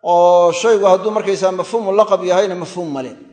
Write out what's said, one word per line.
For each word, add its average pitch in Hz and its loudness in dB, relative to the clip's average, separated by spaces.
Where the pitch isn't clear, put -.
Oo 175 4
shaygu 202 0
hadduu 190 2
markaysaga 196 -2
mafhuumu 190 -4
laqab 196 2
yahayna, 180 0
mafhuum 175 -10
male. 131 -10